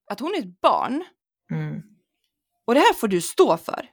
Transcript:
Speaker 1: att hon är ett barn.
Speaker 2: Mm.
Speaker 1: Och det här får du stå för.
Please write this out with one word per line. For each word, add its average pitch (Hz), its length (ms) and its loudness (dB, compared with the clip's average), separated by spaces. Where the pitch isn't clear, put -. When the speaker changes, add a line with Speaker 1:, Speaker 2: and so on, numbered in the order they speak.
Speaker 1:
att 208 80 -8
hon 330 160 -6
är 349 40 -2
ett 185 220 -12
barn. 277 420 2
Speaker 2:
Mm. 156 300 -6
Speaker 1:
Och 226 80 0
det 277 60 6
här 415 140 6
får - 140 -2
du 180 140 0
stå 185 360 2
för. - 360 -8